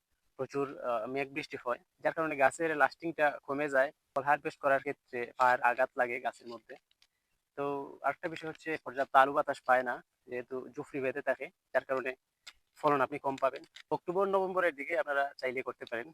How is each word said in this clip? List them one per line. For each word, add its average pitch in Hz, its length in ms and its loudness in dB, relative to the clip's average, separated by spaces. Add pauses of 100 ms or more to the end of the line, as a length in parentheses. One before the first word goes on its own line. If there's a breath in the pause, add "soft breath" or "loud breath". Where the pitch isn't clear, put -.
(360)
প্রচুর, 139 460 -4
আহ, 117 240 -2
মেঘ 135 240 -4
বৃষ্টি 143 360 -10
হয়, 120 140 -2 (200)
যার 151 140 -2
কারণে 160 220 -2
গাছের 151 420 2
লাস্টিংটা 147 680 2
কমে 143 260 -2
যায়। 135 220 4 (240)
ফল 139 80 0
হারভেস্ট 143 360 0
করার 135 200 4
ক্ষেত্রে 127 580 -8
পায়ের 127 240 6
আঘাত 123 360 4
লাগে 123 220 2
গাছের 120 280 -6
মধ্যে। 117 280 -14 (800)
তো 143 480 -6
আরেকটা 143 260 -2
বিষয় 160 200 -10
হচ্ছে 156 340 -6
পর্যাপ্ত 131 320 -2
আলো 135 180 6
বাতাস 143 280 -2
পায় 127 220 4
না, 127 200 -4 (240)
যেহেতু 123 420 -8
জুফরি 139 320 -8
বেঁধে 131 200 -4
থাকে, 135 280 -2 (240)
যার 127 120 0
কারণে 131 300 -4 (600)
ফলন 147 260 2
আপনি 135 180 -2
কম 135 160 -4
পাবেন। 135 280 -2 (280)
অক্টোবর 180 360 -2
নভেম্বরের 185 480 0
দিকে 151 240 -4
আপনারা 139 380 0
চাইলে 127 240 -4
করতে 123 240 -8
পারেন, 123 280 -8